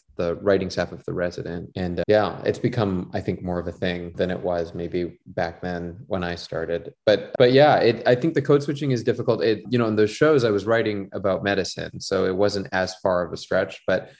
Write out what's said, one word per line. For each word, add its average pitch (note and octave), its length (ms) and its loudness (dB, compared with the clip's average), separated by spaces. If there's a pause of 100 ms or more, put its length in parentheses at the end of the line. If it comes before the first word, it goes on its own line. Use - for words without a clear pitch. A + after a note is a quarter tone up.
(160)
the E2+ 200 -2
writing F#2+ 340 0
staff F2 240 -4
of E2+ 100 -14
The F2 100 -6
Resident. F2 600 -6
And, F2 240 -4
uh, E2+ 80 -2
yeah, G#2 360 2
it's G#2+ 160 -2
become, G2 540 -2
I - 60 -4
think, F2+ 220 -6
more F2+ 180 -4
of E2+ 80 -8
a E2 60 -6
thing F2 420 -4
than F#2 160 -2
it F2+ 80 -6
was F2 340 -4
maybe E2+ 520 -6
back E2+ 360 -6
then F2 360 -6 (100)
when F#2+ 160 -4
I F2 120 -4
started. E2 580 -6 (120)
But, G2+ 320 2
but B2 140 6
yeah, C3+ 280 8
it, A#2 280 2
I B2 80 6
think D#3+ 200 0
the C#3+ 60 2
code C#3+ 220 4
switching C#3+ 280 -2
is A2+ 120 0
difficult. A2+ 400 0
It, G#2+ 260 2
you B2 80 2
know, A#2 100 2
in G#2+ 100 0
those G#2+ 140 4
shows, D3 340 4
I A2 60 2
was G2 140 0
writing G#2+ 460 0
about F#2+ 320 -2
medicine, F#2 560 -4
so F#2 260 -2
it F#2 100 -2
wasn't G2 360 0
as F#2 240 -2
far F2+ 300 0
of E2 80 -10
a D#2+ 40 -8
stretch. - 480 -4
But F#2 340 -2